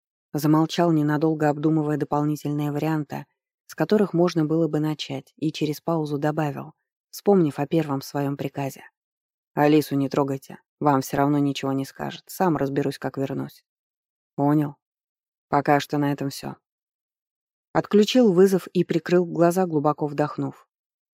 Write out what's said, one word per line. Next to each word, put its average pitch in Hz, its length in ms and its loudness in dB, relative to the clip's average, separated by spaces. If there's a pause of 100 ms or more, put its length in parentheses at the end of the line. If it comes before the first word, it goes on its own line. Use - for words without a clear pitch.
(320)
Замолчал, 156 600 2
ненадолго 151 560 0
обдумывая 151 480 0
дополнительные 147 720 -4
варианты, 147 560 -4 (400)
с - 80 -20
которых 202 380 0
можно 170 320 2
было 160 240 0
бы 151 100 -2
начать, 147 580 -6
и 156 160 -4
через 151 280 -4
паузу 151 380 -4
добавил, 151 560 -4 (360)
вспомнив 180 480 2
о 147 80 -2
первом 147 360 -2
своем 143 340 -4
приказе. 139 480 -8 (720)
«Алису 147 420 4
не 139 120 0
трогайте, 139 500 -4 (220)
вам 143 200 4
все - 160 -6
равно 143 220 2
ничего 139 340 -2
не 135 120 -4
скажет, 143 420 -12
сам 175 300 0
разберусь, 139 420 -2
как - 180 -8
вернусь». 135 480 -8 (720)
«Понял. 143 400 0 (720)
Пока 143 320 2
что - 180 -4
на 143 140 0
этом 139 160 -6
все». 139 280 -12 (1160)
Отключил 208 600 4
вызов 190 360 4
и 175 160 0
прикрыл 175 400 2
глаза, 170 420 2
глубоко 151 400 0
вдохнув. 147 640 -6 (460)